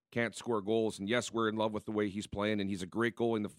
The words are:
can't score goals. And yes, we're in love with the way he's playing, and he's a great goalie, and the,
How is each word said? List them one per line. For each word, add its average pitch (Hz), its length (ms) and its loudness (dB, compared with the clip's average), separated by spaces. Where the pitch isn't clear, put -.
can't 117 240 -2
score 113 240 -2
goals. 110 380 2
And 98 100 -4
yes, 120 240 2
we're 113 160 2
in 107 80 0
love 110 160 2
with 104 120 -4
the 110 80 -4
way 107 160 2
he's 98 180 -6
playing, 104 340 0
and 98 80 -2
he's 95 140 -4
a 92 40 -6
great 107 300 0
goalie, 117 200 2
and 107 100 -2
the, 92 120 -8